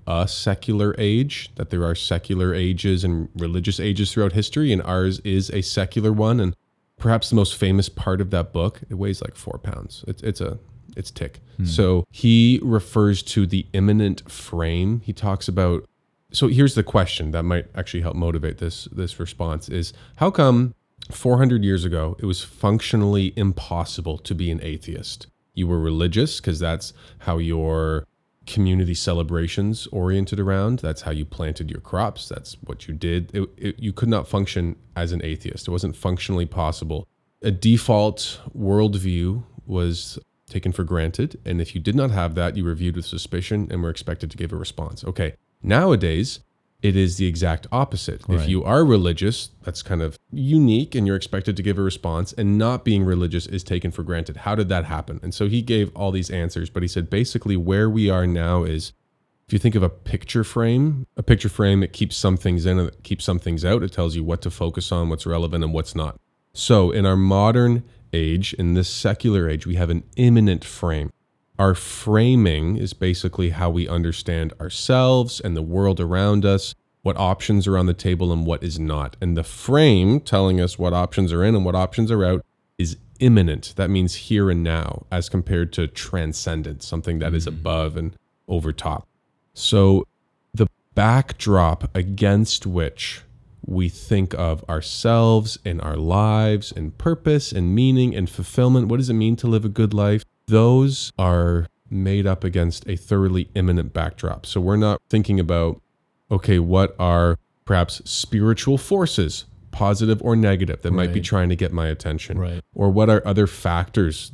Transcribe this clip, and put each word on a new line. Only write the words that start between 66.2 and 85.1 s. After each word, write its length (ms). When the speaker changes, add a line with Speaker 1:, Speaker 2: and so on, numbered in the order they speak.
Speaker 1:
So 380
in 160
our 100
modern 640
age, 400
in 220
this 140
secular 600
age, 160
we 100
have 140
an 140
immanent 460
frame. 480
Our 160
framing 1040
is 160
basically 600
how 180
we 180
understand 720
ourselves 800
and 160
the 60
world 400
around 420
us, 320
what 140
options 500
are 120
on 80
the 80
table 400
and 120
what 160
is 160
not. 440
And 160
the 60
frame 760
telling 400
us 180
what 140
options 400
are 140
in 100
and 80
what 100
options 380
are 140
out 200
is 200
immanent. 560
That 120
means 260
here 340
and 160
now, 440
as 200